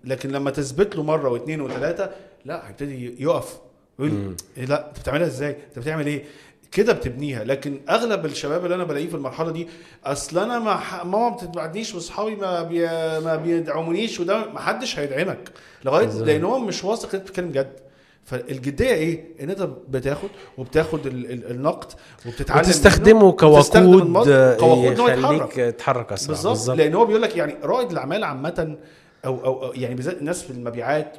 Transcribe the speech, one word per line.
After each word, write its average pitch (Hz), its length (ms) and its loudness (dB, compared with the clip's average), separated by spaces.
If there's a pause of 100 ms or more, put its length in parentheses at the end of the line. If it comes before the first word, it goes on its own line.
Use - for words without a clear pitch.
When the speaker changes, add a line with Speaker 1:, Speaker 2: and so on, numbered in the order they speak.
Speaker 1:
لكن 131 260 -8
لما 139 200 -4
تثبت 151 460 -2
له 156 60 -6
مرة 151 260 -2
واثنين 127 320 -6
وثلاثة، 143 500 -6 (340)
لا، 139 240 -14
هيبتدي 123 540 -12
يقف، 151 360 -2 (400)
يقول: 143 120 -2
Speaker 2:
مم. 98 260 -6 (220)
Speaker 1:
"إيه، 127 60 -8
لا، 139 240 -4
أنت - 100 -20
بتعملها 151 280 -2
إزاي؟ 143 300 -6 (120)
أنت - 100 -18
بتعمل 139 280 -6
إيه؟" 147 180 -6 (480)
كده 220 200 2
بتبنيها. 131 520 -6
لكن 139 360 -6 (100)
أغلب 214 360 0
الشباب 151 380 -6
اللي 175 100 -2
أنا 185 100 -4
بلاقيه 156 240 -6
في 165 60 -8
المرحلة 151 360 -6
دي: 165 180 -10 (360)
"أصل 143 340 -4
أنا 240 200 -2
ما 214 180 -2
ح-، 175 280 -10
ماما 214 260 0
ما - 60 -10
بتبعتنيش، 170 580 -10
وأصحابي 208 420 -8
ما 185 260 -4
بي-، 165 640 -2
ما 160 120 -2
بيدعمونيش"، 165 840 -4
وده 208 320 -2
ما 143 80 -12
حدش 220 380 -6
هيدعمك 143 520 -6 (340)
لغاية، 147 220 2
Speaker 2:
بالظبط. 110 200 -4
Speaker 1:
لأن - 180 2
هو 240 140 0
مش 208 260 -6
واثق 214 300 -4
إنك 190 80 -6
بتتكلم 180 300 -8
جد. 135 200 -2 (520)
فالجدية 135 680 -4
إيه؟ 160 340 -2 (160)
إن 143 100 -8
أنت 190 180 -6 (200)
بتاخد، 135 400 -6 (300)
وبتاخد 147 480 -2
ال-، 127 260 -8
ال-، 117 180 -12
النقد، 139 420 -6 (340)
وبتتعلم 139 340 0
Speaker 2:
وتستخدمه 190 580 8
Speaker 1:
منه، 208 60 10 (240)
وتستخدم 151 380 10
Speaker 2:
كوقود، 185 160 12
Speaker 1:
المنطق 139 540 6
كوقود 127 360 6
إن 120 80 0
هو 247 80 4
Speaker 2:
يخليك 135 340 2 (160)
Speaker 1:
يتحرك. 120 160 0
Speaker 2:
تتحرك 123 380 -2
أسرع. 110 160 -6
Speaker 1:
بالظبط. 151 240 -2
Speaker 2:
بالظبط. 120 240 -2
Speaker 1:
لأن 156 180 2
هو 220 120 6
بيقول 220 160 2
لك 196 140 -2
يعني 147 260 -2
رائد 208 280 -2
الأعمال 160 340 -4
عامة، 156 520 -6 (480)
أو، 127 200 -6
أو، 131 220 -4
أو 120 80 -10
يعني 123 200 -6
بالذات 151 240 -8
الناس 160 240 -8
في - 80 -18
المبيعات 123 680 -6